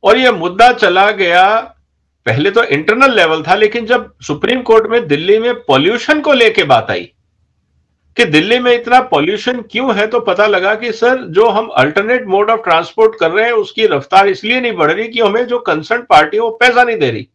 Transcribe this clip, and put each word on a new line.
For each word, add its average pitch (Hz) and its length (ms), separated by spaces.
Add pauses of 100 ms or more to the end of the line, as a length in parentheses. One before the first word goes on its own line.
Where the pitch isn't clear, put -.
और 214 140
ये 254 140
मुद्दा 190 400
चला 202 400
गया, 190 480 (640)
पहले 139 260
तो 226 120
internal 220 520
level 160 320
था, 180 80
लेकिन 214 300
जब 240 360
सुप्रीम 240 400
कोर्ट 220 300
में 226 160
दिल्ली 170 320
में 240 140
pollution 214 680
को 294 120
लेके 220 300
बात 123 280
आई 87 200 (1040)
कि 156 80
दिल्ली 170 340
में 247 140
इतना 240 280
pollution 208 600
क्यों 226 340
है, 214 120
तो 233 120
पता 208 280
लगा 202 280
कि 226 160
सर, 240 260
जो 214 320
हम 220 180
alternate 214 560
mode 202 260
of 226 180
transport 175 520
कर 165 120
रहे 214 140
हैं, 240 60
उसकी 220 340
रफ्तार 185 420
इसलिए 214 340
नहीं 233 120
बढ़ 160 180
रही 214 160
कि 226 120
हमें 226 280
जो 240 120
कंसर्न 180 420
पार्टी 160 360
है, 226 40
वो 233 80
पैसा 240 340
नहीं 233 140
दे 135 140
रही। 107 240